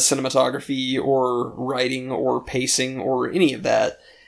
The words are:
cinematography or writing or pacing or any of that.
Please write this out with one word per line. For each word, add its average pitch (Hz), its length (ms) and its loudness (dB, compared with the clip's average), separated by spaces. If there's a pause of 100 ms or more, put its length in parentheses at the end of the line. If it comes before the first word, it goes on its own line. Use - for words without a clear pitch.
cinematography 131 1000 0
or 123 500 2
writing 127 600 -2
or 127 320 0
pacing 131 560 -2
or 127 320 0
any 165 220 2
of 120 100 -8
that. 110 380 0 (280)